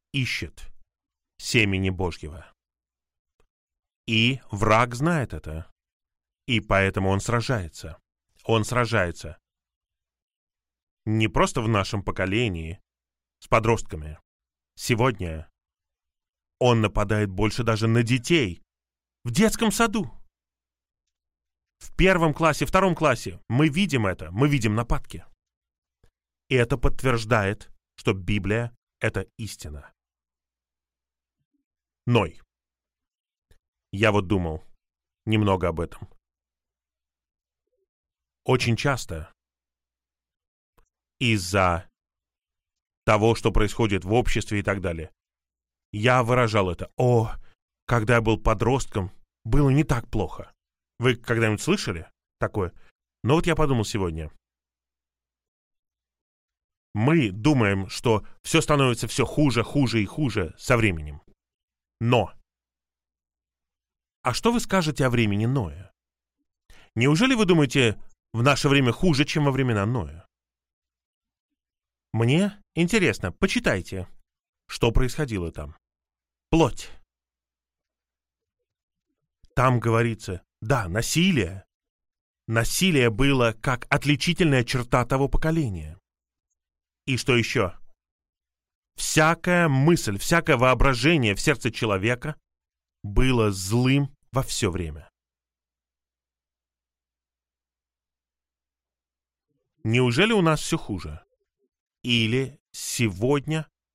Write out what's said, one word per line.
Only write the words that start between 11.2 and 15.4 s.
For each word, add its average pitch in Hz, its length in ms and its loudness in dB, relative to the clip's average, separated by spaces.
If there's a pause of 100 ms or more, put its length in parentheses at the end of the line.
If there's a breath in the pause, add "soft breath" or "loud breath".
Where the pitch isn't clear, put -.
просто - 340 0
в 107 60 -4
нашем 101 360 -2
поколении 92 760 -4 (600)
с - 80 -20
подростками. 104 720 -2 (560)
Сегодня 101 720 -4 (1120)